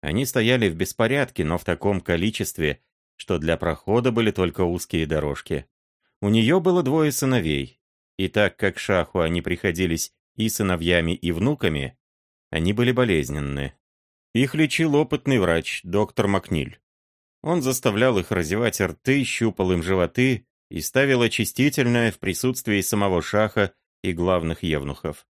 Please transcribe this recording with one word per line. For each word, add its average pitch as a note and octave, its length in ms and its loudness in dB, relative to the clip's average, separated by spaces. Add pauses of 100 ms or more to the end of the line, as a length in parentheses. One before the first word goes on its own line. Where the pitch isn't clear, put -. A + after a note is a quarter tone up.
Они F#2 260 -2
стояли A#2 420 2
в E2 60 0
беспорядке, A2+ 680 -2
но E2 140 0
в - 60 -8
таком F#2+ 360 -2
количестве, F2 800 -2 (360)
что - 220 -4
для D#2+ 180 0
прохода G#2+ 560 0
были A2 180 2
только F#2 340 -2
узкие E2+ 420 -2
дорожки. D2 600 -4 (540)
У G2+ 80 0
нее A2+ 320 4
было F3+ 220 2
двое D3 300 2
сыновей, D#2+ 680 -2 (360)
и F#2+ 120 -2
так G#2 280 2
как G2 220 -2
шаху F2+ 420 0
они E2 220 0
приходились F2 680 -2 (240)
и A2 120 0
сыновьями, F2 640 0
и E2+ 200 -2
внуками, E2+ 680 -2 (520)
они E2 220 0
были A#2+ 200 2
болезненны. C#2+ 800 -2 (600)
Их B2+ 200 0
лечил D#3 400 0
опытный C#3 440 2
врач, E2 440 0
доктор G2+ 440 0
Макниль. F2+ 520 -2 (640)
Он E3+ 180 0
заставлял B2 580 2
их F2 120 -4
разевать G2 500 -2
рты, B2+ 440 0
щупал G2 480 0
им E2+ 100 2
животы F#2+ 640 0 (260)
и - 80 -6
ставил C3+ 400 2
очистительное A#2+ 920 2
в - 80 -12
присутствии G#2 640 -2
самого G2 400 0
шаха G#2 540 0 (280)
и F#2 120 -4
главных E2+ 480 0
евнухов. D2+ 640 -6 (100)